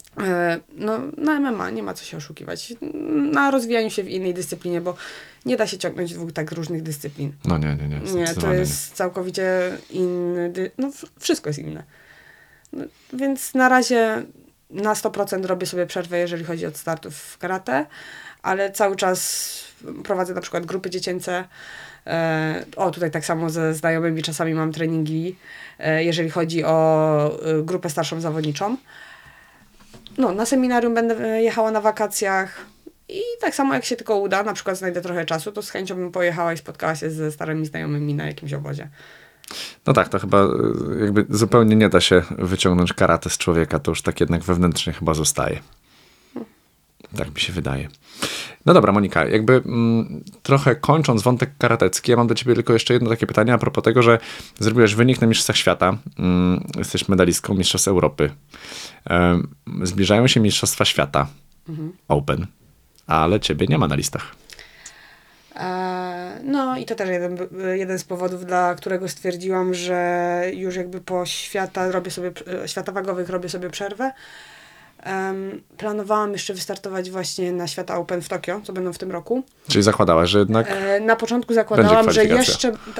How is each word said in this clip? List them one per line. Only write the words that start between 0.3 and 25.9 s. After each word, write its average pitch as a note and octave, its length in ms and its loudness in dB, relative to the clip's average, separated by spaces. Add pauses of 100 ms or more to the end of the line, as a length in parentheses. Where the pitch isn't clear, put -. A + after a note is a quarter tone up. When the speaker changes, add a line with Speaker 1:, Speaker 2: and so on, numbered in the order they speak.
Speaker 1:
no, A3 240 -4 (180)
na D4+ 180 0
M C#4 100 0
M A3 160 -4
A, F3+ 80 -6
nie A3 140 -8
ma F#3+ 100 -8
co - 120 -16
się E3+ 120 -14
oszukiwać. D#3 560 -12 (580)
Na C#4+ 200 2
rozwijaniu A#3 380 0
się G#3 140 -6
w F#3 60 -10
innej F#3 240 -4
dyscyplinie, F3 480 -6
bo F3 140 -6 (500)
nie B3 120 0
da G#3+ 100 0
się G3+ 100 -8
ciągnąć F3 360 -6
dwóch E3+ 200 -10
tak D#3 180 -6
różnych E3 320 -6
dyscyplin. D3 500 -8 (120)
Speaker 2:
No E2 120 2
nie, D#2 180 0
nie, D2 120 -4
nie, D2 80 -4
Speaker 1:
Nie, D2 60 -6
to - 60 -8
Speaker 2:
zdecydowanie E3+ 460 -2
nie. F3+ 60 2
Speaker 1:
jest D2 340 -4
całkowicie F#3 840 -4 (120)
inny F3 600 -2
dy-, F3+ 280 -6
no, C#4 140 -4
w-, - 140 -18 (140)
wszystko - 300 -4
jest D3 100 -4
inne. D#3 240 -12 (880)
No, C4+ 100 -10 (300)
więc C4+ 400 -4
na B3+ 160 6
razie A#3+ 540 2 (460)
na G#3 260 -2
sto G#3 160 -4
procent G3 340 -4
robię F3+ 220 -4
sobie F3+ 180 -4
przerwę, F3 340 -6
jeżeli F3 240 -4
chodzi E3 220 -8
od D#3 120 -8
startów D#3 380 -8
w - 220 -18
karate, - 480 -4 (560)
ale G3 300 -2
cały G3 240 2
czas - 560 -2 (520)
prowadzę F#3 300 -2
na F3+ 80 -6
przykład F3 240 -6
grupy F#3 240 -8
dziecięce. F3+ 540 -6 (640)
E, D#3+ 580 -2 (100)
o, F#3 160 0
tutaj E3 200 -4
tak D#3 140 -4
samo E3 240 -2
ze D#3+ 240 -2
znajomymi D#3+ 500 0
czasami D#3+ 300 -2
mam D#3+ 180 -2
treningi, D#3+ 640 -2 (440)
e, D#3 240 0